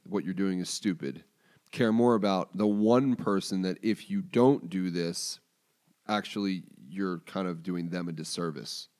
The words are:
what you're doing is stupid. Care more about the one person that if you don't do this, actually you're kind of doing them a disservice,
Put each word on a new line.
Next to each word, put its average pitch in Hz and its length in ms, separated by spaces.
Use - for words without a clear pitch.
what 92 200
you're 92 100
doing 95 260
is 87 100
stupid. 78 540
Care 113 220
more 117 220
about 95 420
the 107 100
one 113 480
person 98 480
that 92 200
if 107 280
you 98 120
don't 120 480
do 92 200
this, 85 500
actually 101 560
you're 92 320
kind 95 260
of 82 160
doing 87 280
them 87 180
a 85 40
disservice, 78 760